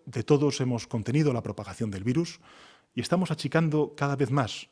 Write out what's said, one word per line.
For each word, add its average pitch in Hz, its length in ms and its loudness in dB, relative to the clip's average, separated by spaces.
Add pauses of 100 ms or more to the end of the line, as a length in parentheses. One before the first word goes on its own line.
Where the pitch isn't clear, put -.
de 123 160 -4
todos 143 400 4
hemos 127 240 -2
contenido 127 480 0
la 113 80 -2
propagación 104 480 -6
del 95 140 -6
virus 139 360 0 (540)
y 120 80 -4
estamos 175 300 0
achicando 151 640 0
cada 139 180 0
vez 131 140 0
más 131 420 -2